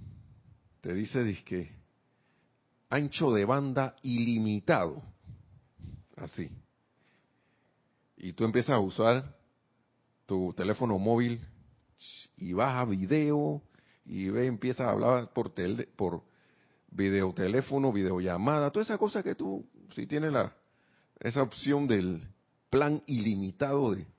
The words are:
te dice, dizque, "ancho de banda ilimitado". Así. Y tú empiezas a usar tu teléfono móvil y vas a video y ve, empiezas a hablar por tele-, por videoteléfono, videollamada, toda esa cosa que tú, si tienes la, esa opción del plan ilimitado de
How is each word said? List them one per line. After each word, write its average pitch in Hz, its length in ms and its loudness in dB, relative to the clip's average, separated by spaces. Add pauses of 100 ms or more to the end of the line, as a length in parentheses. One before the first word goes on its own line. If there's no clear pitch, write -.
(800)
te 87 120 -6
dice, 110 300 -2
dizque, 90 480 -6 (1160)
"ancho 143 420 0
de 101 140 4
banda 135 560 0
ilimitado". 110 1000 0 (1120)
Así. - 320 -10 (1700)
Y 90 160 -10
tú 113 100 -2
empiezas 117 280 4
a 123 80 6
usar 117 580 2 (880)
tu 92 280 -2
teléfono 104 460 0
móvil 117 400 2 (960)
y 90 160 -8
vas 123 240 2
a 127 80 0
video 147 800 0 (420)
y 95 240 -6
ve, 117 200 0
empiezas 123 400 -2
a 107 40 4
hablar 113 400 2
por 110 220 -2
tele-, 101 420 -4
por 85 280 -4 (680)
videoteléfono, 98 1000 0
videollamada, 98 800 0
toda 214 120 0
esa 220 140 -4
cosa 208 260 -2
que 196 120 -4
tú, - 300 -6 (300)
si 113 120 -6
tienes 156 260 -2
la, 107 200 0 (680)
esa 120 200 0
opción 139 460 0
del 92 400 2 (420)
plan 147 360 2
ilimitado 113 880 0
de 85 100 -6 (140)